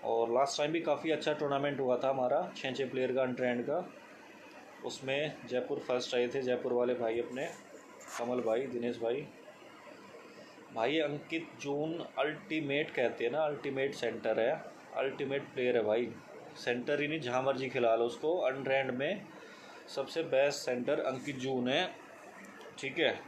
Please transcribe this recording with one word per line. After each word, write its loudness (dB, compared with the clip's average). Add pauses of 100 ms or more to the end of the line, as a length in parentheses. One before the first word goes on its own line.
और 4
last 6
time 2
भी 2
काफ़ी 2
अच्छा 2
tournament 2
हुआ 4
था 2
हमारा, 4 (100)
छः -2
छः -2
player 2
का 4
under 0
एंड 2
का, -2 (960)
उसमें -4
जयपुर -2
first -2
आए 4
थे, -2
जयपुर 0
वाले 4
भाई 0
अपने, -4 (640)
कमल -2
भाई, 2
दिनेश -2
भाई। 0 (1500)
भाई 2
अंकित -2 (140)
जून -2 (220)
ultimate -2
कहते 0
हैं 2
ना, 0
अल्टीमेट 0
center 0
है, 4 (460)
ultimate -2
player 2
है 4
भाई, 4 (500)
Center 0
ही 0
नहीं, -2
जहाँ 0
मर्जी 0
खिला 4
लो 4
उसको। 0 (180)
under -2
एंड 2
में -2 (680)
सबसे -2
best 4
center 0
अंकित -2
जून 0
है, 2 (920)
ठीक -4
है। 6 (140)